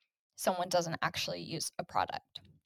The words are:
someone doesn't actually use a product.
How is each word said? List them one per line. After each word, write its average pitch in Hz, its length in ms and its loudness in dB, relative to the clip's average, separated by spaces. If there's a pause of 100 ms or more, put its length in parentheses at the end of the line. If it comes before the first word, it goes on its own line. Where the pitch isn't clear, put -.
(340)
someone 185 340 2
doesn't 170 340 2
actually 170 380 0
use 165 380 -4
a 175 60 -4
product. - 560 -2 (260)